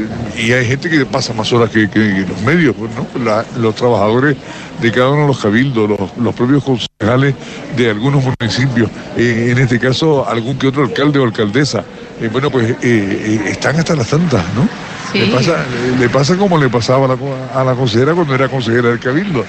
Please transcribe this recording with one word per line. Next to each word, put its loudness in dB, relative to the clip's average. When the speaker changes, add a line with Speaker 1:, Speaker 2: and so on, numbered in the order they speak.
Speaker 1:
y 0
hay 2
gente -2
que 2
pasa -4
más -4
horas 4
que, 2
que, 0
que 2
los -6
medios, 2
pues, -8
¿no? -6
La, 0
los 0
trabajadores 2
de 2
cada 2
uno 2
de 2
los 0
cabildos, 2
los, -2
los 0
propios 2
concejales 0
de 2
algunos 0
municipios, 0
eh, 2
en 2
este 2
caso 2
algún -2
que 0
otro 0
alcalde 0
o 4
alcaldesa, 0
eh, -2
bueno, -2
pues, 2
eh, -4
eh, 0
están -2
hasta 0
las -2
tantas, 2
¿no? 2
Speaker 2:
Sí. 0
Speaker 1:
Le 2
pasa, 0
le, 2
le 2
pasa 2
como 2
le 4
pasaba 2
a 2
la 0
co-, -6
a 0
la 2
consejera 2
cuando 0
era 2
consejera 0
del 0
cabildo, -2